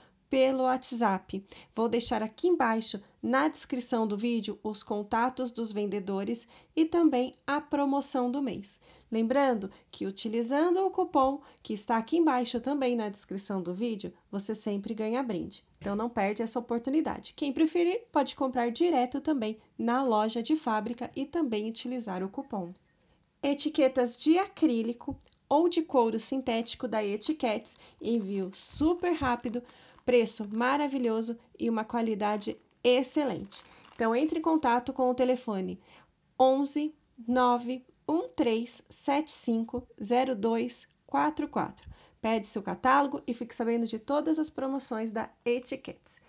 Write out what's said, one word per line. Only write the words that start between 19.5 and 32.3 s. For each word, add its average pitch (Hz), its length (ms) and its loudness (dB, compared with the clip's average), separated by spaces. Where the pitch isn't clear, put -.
na 233 260 2
loja 220 380 2
de 294 140 0
fábrica 233 600 -2
e 269 80 -2
também 226 460 -2
utilizar 220 540 -6
o 196 60 -4
cupom. 196 440 -8
Etiquetas 269 760 2
de 330 220 4
acrílico 247 760 0
ou 330 220 6
de 339 140 2
couro 226 360 2
sintético 240 680 -2
da 214 180 -2
Etiquetes, 220 720 -2
envio 196 520 -2
super 349 600 2
rápido, 247 500 -2
preço 226 520 2
maravilhoso 247 800 0
e 226 100 -2
uma 220 160 -2
qualidade 214 720 -2